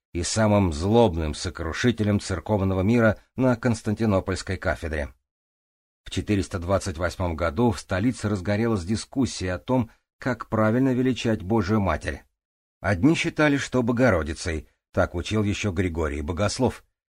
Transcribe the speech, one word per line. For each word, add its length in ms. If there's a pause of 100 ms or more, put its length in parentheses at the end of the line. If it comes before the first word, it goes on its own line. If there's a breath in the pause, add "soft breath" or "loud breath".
(120)
и 120
самым 500
злобным 600
сокрушителем 840
церковного 600
мира 380 (160 soft breath)
на 200
Константинопольской 1000
кафедре. 560 (920)
В 60
четыреста 460
двадцать 400
восьмом 380
году 340
в 100
столице 500
разгорелась 540
дискуссия 680
о 60
том, 320 (260 soft breath)
как 300
правильно 440
величать 520
Божию 380
Матерь. 420 (560)
Одни 340
считали, 440
что 260
Богородицей, 840 (240)
так 220
учил 300
еще 280
Григорий 500
Богослов. 640 (280)